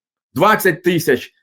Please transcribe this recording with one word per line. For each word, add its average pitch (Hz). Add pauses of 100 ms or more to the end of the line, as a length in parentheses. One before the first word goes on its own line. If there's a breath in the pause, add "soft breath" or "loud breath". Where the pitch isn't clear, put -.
(340)
двадцять 190
тисяч, 180 (100)